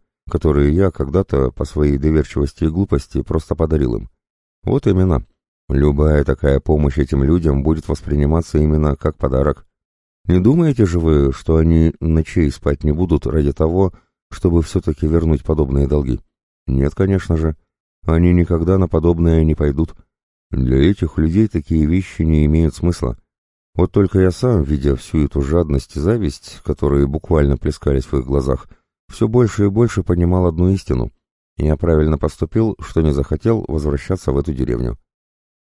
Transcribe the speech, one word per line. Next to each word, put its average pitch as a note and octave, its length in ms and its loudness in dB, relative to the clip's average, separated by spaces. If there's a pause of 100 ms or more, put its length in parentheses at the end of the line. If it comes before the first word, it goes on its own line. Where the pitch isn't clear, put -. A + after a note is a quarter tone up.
(300)
которые D2 440 2
я F#2 160 2
когда-то C#2+ 600 -2
по - 140 -8
своей C#2+ 340 0
доверчивости D2 680 -2
и E2 40 2
глупости D#2+ 540 -4
просто - 320 -4
подарил D2+ 420 -2
им? G#1+ 140 -10 (540)
Вот - 220 -2
именно. F#2 380 2 (440)
Любая D2 560 2
такая C2+ 360 0
помощь D2+ 380 0
этим C#2 260 0
людям D2+ 380 2
будет D#2 260 -2
восприниматься D2 680 -2
именно D2+ 380 0
как D2+ 200 -4
подарок. C#2 500 -2 (600)
Не F2+ 140 2
думаете B2+ 460 2
же F2 120 0
вы, D2+ 340 2
что D#2+ 240 -2
они D#2+ 440 4
ночей D#2+ 500 0
спать - 320 -4
не D2+ 100 0
будут E2 340 -2
ради C#2+ 260 0
того, F2+ 400 0 (380)
чтобы E2+ 320 0
всё-таки D#2 440 -4
вернуть D#2+ 380 0
подобные C#2 420 0
долги? C2 340 -2 (460)
Нет, C2+ 280 -2
конечно F#2+ 420 0
же. D#2+ 200 -2 (480)
Они E2+ 280 4
никогда F2 440 2
на F#2 120 0
подобное E2 560 2
не D#2 100 2
пойдут. D2 400 -2 (560)
Для B1+ 280 0 (120)
этих - 260 -4
людей F#2 300 2
такие D#2+ 400 -2
вещи F2+ 360 -2
не D#2 240 2
имеют D#2 280 2
смысла. E2+ 420 -4 (600)
Вот - 160 2
только F#2+ 280 2
я F#2 120 4
сам, A2+ 300 0
видя C#2 340 0
всю D2+ 300 -2
эту C#2+ 160 -4
жадность D2+ 540 -2
и D2 40 -6
зависть, F#2 640 -4
которые C#2 420 0
буквально C#2+ 500 0
плескались C#2 500 -4
в C#2+ 100 -4
их B1+ 100 -2
глазах, C2+ 420 -2 (400)
всё A2 200 -2
больше A2 380 0
и - 20 2
больше G#2+ 340 0
понимал F2+ 440 0
одну F2 240 0
истину. B1+ 420 -4 (440)
Я D2+ 200 0
правильно D#2 420 2
поступил, G#2+ 600 -2
что - 200 -4
не D#2 120 2
захотел D#2 540 -2
возвращаться D2 640 -4
в C2+ 60 0
эту D2 140 -4
деревню. A#1+ 460 -4 (800)